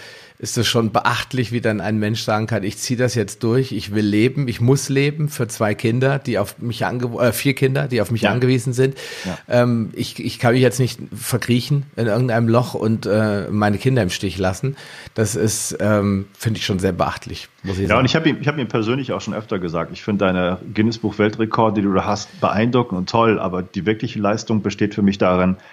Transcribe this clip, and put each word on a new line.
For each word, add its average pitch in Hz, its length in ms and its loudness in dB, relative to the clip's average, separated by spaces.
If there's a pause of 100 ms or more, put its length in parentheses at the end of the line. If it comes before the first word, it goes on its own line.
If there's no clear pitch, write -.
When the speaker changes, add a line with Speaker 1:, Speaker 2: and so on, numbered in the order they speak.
(400)
Speaker 1:
ist - 160 -8
es 113 120 2
schon 113 240 2
beachtlich, 117 600 0
wie 117 100 -2
dann 110 200 0
ein 107 160 -2
Mensch 107 240 -2
sagen 107 240 0
kann, 107 160 -2
„Ich 101 160 -6
zieh - 180 -4
das 117 200 0
jetzt 104 260 -4
durch, 117 300 0
ich 101 240 -6
will 107 100 2
leben, 123 420 2
ich 117 140 -4
muss 135 260 4
leben 147 420 0
für 120 180 -4
zwei 107 260 -2
Kinder, 127 460 2
die 117 180 -2
auf - 220 -4
mich 117 260 -4
ange-, 120 340 -4
äh, 120 140 4
vier 135 220 0
Kinder, 139 320 0
die 120 140 0
auf 101 100 -4
mich 113 100 -2
Speaker 2:
Ja. 101 100 4
Speaker 1:
angewiesen 127 400 2
sind. 131 240 2 (300)
Speaker 2:
Ja. 90 120 -6 (120)
Speaker 1:
Ähm, 120 440 2
ich, - 300 -8
ich - 140 -6
kann 120 160 4
mich 127 80 4
jetzt 123 180 4
nicht 123 200 0 (120)
verkriechen 123 840 0
in 113 100 -2
irgendeinem 117 440 2
Loch 117 260 2
und, 110 320 0
äh, 104 420 2
meine 101 300 2
Kinder 131 240 2
im 90 80 0
Stich 92 260 -4
lassen.“ 98 380 -2 (400)
Das 110 200 0
ist, - 440 -2
ähm, 101 480 2 (100)
finde 110 220 -4
ich - 80 -4
schon 98 100 0
sehr 95 140 0
beachtlich, - 580 -4 (140)
muss 92 140 -4
ich 98 60 0
Speaker 2:
Ja, 95 40 0
Speaker 1:
sagen. 110 140 4
Speaker 2:
und 131 40 4
ich - 100 2
hab 160 120 2
ihm, 131 120 4
ich - 80 -6
hab 151 120 0
ihm 117 80 -2
persönlich 120 460 -2
auch 95 80 -4
schon 104 120 -8
öfter 110 240 -4
gesagt, 85 340 -4
ich - 120 -14
find 101 180 -2
deine 90 380 2 (120)
Guinness-Buch-Weltrekorde, 107 1120 0
die 98 60 2
du 98 60 2
da 92 120 2
hast, 104 340 -6
beeindruckend 117 560 2
und 90 140 -4
toll, 113 300 4
aber 90 240 -4
die 92 240 -6
wirkliche 110 320 -2
Leistung 107 420 0
besteht 101 320 -2
für 110 80 -4
mich 98 160 4
darin, 92 400 4 (160)